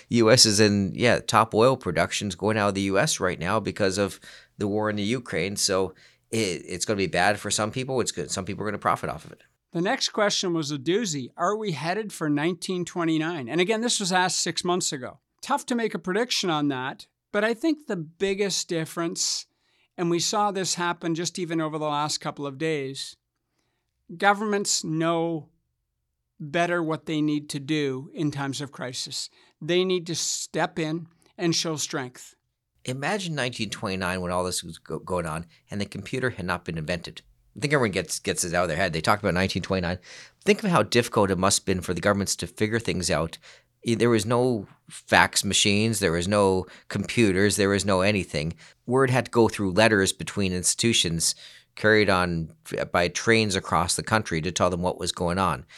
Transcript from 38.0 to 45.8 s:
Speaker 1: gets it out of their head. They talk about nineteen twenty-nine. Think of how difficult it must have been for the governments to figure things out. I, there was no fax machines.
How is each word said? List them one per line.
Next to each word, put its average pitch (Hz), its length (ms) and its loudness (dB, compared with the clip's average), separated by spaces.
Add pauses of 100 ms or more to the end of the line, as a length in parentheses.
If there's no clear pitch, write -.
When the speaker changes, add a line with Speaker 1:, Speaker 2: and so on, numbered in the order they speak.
Speaker 1:
gets 92 240 -2
it 85 100 -4
out 87 100 4
of 90 60 0
their 78 80 -2
head. 90 160 0
They 80 80 -2
talk 107 180 2
about 98 140 0
nineteen 92 300 0
twenty-nine. 90 360 -2 (460)
Think 208 180 2
of 202 60 0
how 143 140 4
difficult 107 480 2
it 90 60 0
must 92 240 2
have - 40 -12
been 92 160 0
for 92 120 -4
the 85 60 -4
governments 101 380 0
to - 100 -8
figure 110 320 0
things 90 320 -2
out. 80 260 -2 (480)
I, 117 100 2
there 113 140 4
was 110 160 4
no 120 420 0 (220)
fax - 540 6
machines. 104 560 2